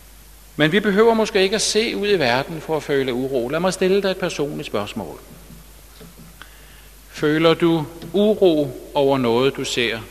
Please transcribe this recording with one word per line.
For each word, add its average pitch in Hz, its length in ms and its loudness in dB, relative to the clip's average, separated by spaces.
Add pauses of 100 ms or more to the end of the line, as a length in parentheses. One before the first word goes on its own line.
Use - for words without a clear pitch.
(560)
Men 151 160 2
vi 208 80 2
behøver 214 340 4
måske 208 280 2
ikke 196 120 0
at 208 80 -2
se 214 340 -2
ud 202 120 -4
i 202 100 2
verden 139 420 0
for 160 160 -4
at 143 60 -4
føle 135 300 -2
uro. 127 360 -4
Lad 156 120 -4
mig 180 120 0
stille 190 300 0
dig 196 80 0
et 185 60 -4
personligt 151 500 -6
spørgsmål. 101 540 -8 (1900)
Føler 160 460 2
du 165 320 2 (260)
uro 185 840 2
over 139 240 2
noget, 123 380 2
du 139 80 -6
ser 113 360 -2 (100)